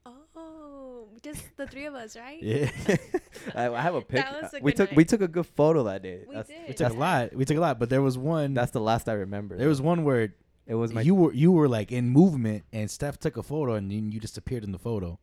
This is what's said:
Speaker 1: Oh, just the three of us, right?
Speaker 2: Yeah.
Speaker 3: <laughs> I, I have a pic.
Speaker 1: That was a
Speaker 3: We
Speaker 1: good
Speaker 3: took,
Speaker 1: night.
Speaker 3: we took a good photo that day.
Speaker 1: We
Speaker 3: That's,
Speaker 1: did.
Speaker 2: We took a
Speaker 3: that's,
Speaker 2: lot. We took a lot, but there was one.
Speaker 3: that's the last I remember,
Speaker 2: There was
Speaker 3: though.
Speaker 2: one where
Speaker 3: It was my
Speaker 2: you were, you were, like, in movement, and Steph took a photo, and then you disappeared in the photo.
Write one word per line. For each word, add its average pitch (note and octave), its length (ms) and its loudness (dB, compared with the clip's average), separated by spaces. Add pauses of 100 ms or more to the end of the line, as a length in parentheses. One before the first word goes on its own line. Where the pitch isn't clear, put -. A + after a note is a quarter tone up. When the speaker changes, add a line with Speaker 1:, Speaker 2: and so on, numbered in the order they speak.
Speaker 1:
Oh, C#4 1000 -18 (140)
just - 340 -16
the C#4 100 -8
three C#4 200 -12
of D4 80 -12
us, A3+ 220 -14
right? C4+ 260 -18
Speaker 2:
Yeah. B2 280 -2 (160)
Speaker 3:
<laughs> - 680 -4
I, A#2+ 140 -2
I A#2+ 120 -4
have E3+ 140 0
a C3 60 -2
pic. B2 240 -2
Speaker 1:
That C#4 180 -8
was - 120 -12
a C#4 60 -10
Speaker 3:
We C#3+ 120 2
Speaker 1:
good - 40 -2
Speaker 3:
took, D4 140 2
Speaker 1:
night. C#4 60 4
Speaker 3:
we E3 80 10
took G#3+ 180 2
a F3+ 60 0
good E3 180 -4
photo D3+ 380 4
that G2 180 -4
day. F#2 260 -12
Speaker 1:
We - 60 -16
Speaker 3:
That's, A2 140 -10
Speaker 1:
did. D#4 100 -20 (100)
Speaker 2:
We B2+ 60 -10
took - 60 -10
a - 100 2
Speaker 3:
that's, A2+ 40 -6
Speaker 2:
lot. C3+ 400 0
We C3+ 100 0
took D3 120 0
a D#3+ 40 0
lot, D3 180 2
but A#2+ 120 -2
there C3+ 120 4
was C3 140 2
one. C#3+ 380 -2
Speaker 3:
that's B2 180 -2
the - 80 -4
last A2+ 280 0
I A2+ 60 -2
remember, G2+ 420 -6
Speaker 2:
There B2+ 120 2
was C#3+ 100 2
Speaker 3:
though. C3+ 60 -4
Speaker 2:
one E3+ 200 2
where A#2 300 2 (320)
Speaker 3:
It A2+ 80 -6
was A2+ 180 -2
my A2 100 -2
Speaker 2:
you E3+ 120 6
were, F3 180 6
you D#3+ 200 6
were, D3+ 160 6
like, A2 240 0
in B2 180 0
movement, B2+ 600 4
and G#2+ 180 -4
Steph C#3+ 280 -8
took - 180 -4
a G#2+ 60 -8
photo, C#3 320 -2
and G2+ 160 -4
then G#2+ 220 -4
you A2 80 -8
disappeared A2 440 -8
in G2+ 80 -6
the F#2 60 -8
photo. F#2 440 -6